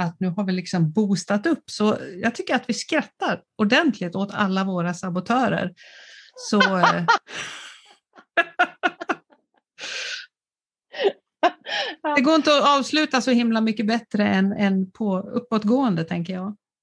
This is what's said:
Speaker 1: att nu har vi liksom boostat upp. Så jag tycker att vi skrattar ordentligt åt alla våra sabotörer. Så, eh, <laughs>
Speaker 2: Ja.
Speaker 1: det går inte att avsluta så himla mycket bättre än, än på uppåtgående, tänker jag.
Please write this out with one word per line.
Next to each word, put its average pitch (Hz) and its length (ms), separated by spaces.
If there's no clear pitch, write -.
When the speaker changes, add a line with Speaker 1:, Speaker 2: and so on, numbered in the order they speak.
Speaker 1:
att 170 200
nu 185 80
har 190 160
vi 185 80
liksom 175 400
boostat 202 540
upp. - 240
Så 214 260
jag 233 120
tycker 359 200
att - 140
vi 226 60
skrattar - 680
ordentligt 214 580
åt 196 180
alla 190 300
våra 175 300
sabotörer. 180 800
Så, - 240
eh, 170 320
<laughs> - 60
Speaker 2:
Ja. 302 120
Speaker 1:
det 285 80
går 311 120
inte 302 240
att 285 200
avsluta 285 420
så 262 100
himla 233 300
mycket 220 260
bättre 220 420
än, 196 240
än 190 380
på 196 300
uppåtgående, 214 840
tänker 170 280
jag. 190 240